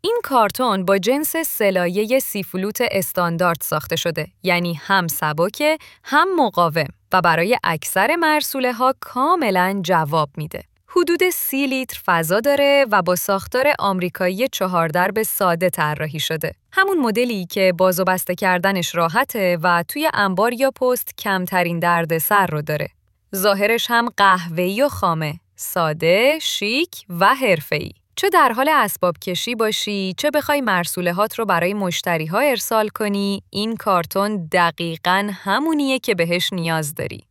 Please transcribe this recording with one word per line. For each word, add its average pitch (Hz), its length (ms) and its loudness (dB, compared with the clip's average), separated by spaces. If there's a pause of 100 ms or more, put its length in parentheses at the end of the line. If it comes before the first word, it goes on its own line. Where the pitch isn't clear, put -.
این 466 220 0
کارتون 240 600 2
با 196 120 4
جنس 262 380 0
سه 226 360 0
لایه 196 480 0
سی 202 240 -4
فلوت 190 340 -4 (140)
استاندارد 175 720 0
ساخته - 340 -4
شده، 156 320 -4 (160)
یعنی 175 300 0
هم 180 340 0
سبکه، 185 720 0 (260)
هم 349 320 2
مقاوم 170 520 2 (260)
و 185 80 4
برای 170 420 2
اکثر 190 520 0
مرسوله 294 580 0
ها 254 260 2
کاملاً 208 840 0
جواب 160 540 2
می‌ده. 156 260 -10 (320)
حدود 349 340 2
سی 277 380 -2
لیتر 262 380 -4
فضا 170 340 2
داره 277 520 4
و 196 100 4
با 180 140 2
ساختار 247 640 0
آمریکایی 185 680 -2
چهار 180 400 -2
درب 190 360 0
ساده 180 460 0
طراحی 151 500 -2
شده. 160 340 -4 (180)
همون 381 280 2
مدلی 226 460 0
که 185 320 2
باز 185 220 2
و 185 40 0
بسته 180 320 0
کردنش 180 600 0
راحته 175 680 0
و 175 260 2
توی 311 260 -2
انبار 202 400 2
یا 262 180 0
پست 254 460 -2
کمترین 180 640 -2
دردسر 170 680 2
رو 151 140 -4
داره. 151 280 -6 (460)
ظاهرش 202 540 0
هم 233 280 2
قهوه‌ای 180 640 2
و 285 80 2
خامه، 160 500 -2 (160)
ساده، 180 880 2
شیک - 680 -4
و 190 260 4
حرفه‌ای. 175 560 -2 (240)
چه 392 140 0
در 285 220 6
حال 262 180 0
اسباب 220 480 2
کشی 190 380 -6
باشی، 208 640 -2
چه 294 140 0
بخوای 285 300 0
مرسوله 175 520 0
هات 208 260 -2
رو 226 60 -2
برای 180 280 2
مشتری 175 520 -2
ها 175 140 -2
ارسال 233 480 0
کنی، 202 600 -4
این 214 260 -6
کارتون 196 760 -2
دقیقاً 175 840 0
همونیه 269 640 -2
که 208 160 -2
بهش 175 380 -2
نیاز 160 420 -4
داری. - 360 -10